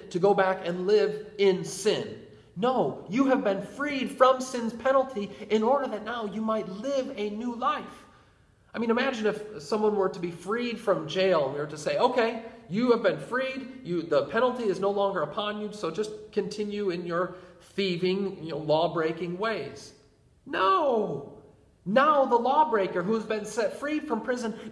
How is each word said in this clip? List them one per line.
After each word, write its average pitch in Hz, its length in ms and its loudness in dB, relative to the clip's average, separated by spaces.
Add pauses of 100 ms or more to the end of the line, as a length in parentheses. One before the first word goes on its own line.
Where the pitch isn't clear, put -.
to 175 100 -4
go 196 140 6
back 190 340 2
and 180 200 -2
live 208 400 2 (100)
in 185 280 4
sin. 151 540 -2 (360)
No, 208 540 0
you 254 160 2
have 247 180 4
been 196 180 0
freed 269 500 -4
from 254 300 6
sin's 233 320 -4
penalty 262 580 0 (180)
in 214 140 4
order 262 240 2
that 208 180 -6
now 233 200 -6
you 202 160 -6
might 220 280 -2
live 254 480 -4
a 208 140 -2
new 240 240 -6
life. 262 500 -4 (680)
I 190 60 -8
mean, 226 100 -2
imagine 240 360 0
if - 360 -4
someone 214 340 0
were 190 140 2
to 180 100 -10
be 175 120 -4
freed 226 480 -4
from 160 280 0
jail 180 380 2
and 135 100 -4
we 143 40 -6
were 151 80 -4
to 151 100 -10
say, 147 200 -2
"Okay, 240 460 2 (260)
you 240 220 2
have 226 120 4
been 165 160 2
freed, 262 640 -6
you, 170 200 -4
the 147 240 2
penalty 240 380 0
is 185 140 0
no 196 120 2
longer 196 320 0
upon 208 360 -4
you, 208 140 -6
so - 160 -4
just 208 220 -4 (200)
continue 208 600 -4
in 175 140 -4
your 175 300 -2 (380)
thieving, 185 680 -2
you 160 100 -8
know, 143 60 -6
law-breaking 165 800 0
ways." 202 560 -6 (520)
No! 277 880 2 (520)
Now 269 400 6
the 240 120 4
lawbreaker 233 640 4
who 202 140 0
has 214 100 -2
been 214 200 -2
set 214 340 -2
free 302 200 -2
from 220 220 -4
prison 226 320 -2 (180)